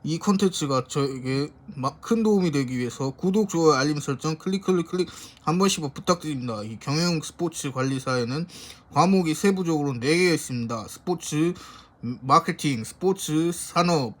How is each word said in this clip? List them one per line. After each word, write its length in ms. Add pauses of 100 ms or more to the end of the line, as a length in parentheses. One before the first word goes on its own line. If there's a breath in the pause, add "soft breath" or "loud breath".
이 120
콘텐츠가 680
저에게 640 (240)
마-, 240
큰 240
도움이 280
되기 280
위해서 300
구독, 400
좋아요, 240
알림 260
설정, 380
클릭, 260
클릭, 240
클릭 220 (320 loud breath)
한 180
번씩 340
부탁드립니다. 680
이 160
경영 420
스포츠 520
관리사에는 720 (460 loud breath)
과목이 400
세부적으로 680
네 160
개가 200
있습니다. 520
스포츠, 680 (520 loud breath)
음, 160
마케팅, 640
스포츠 680
산업 680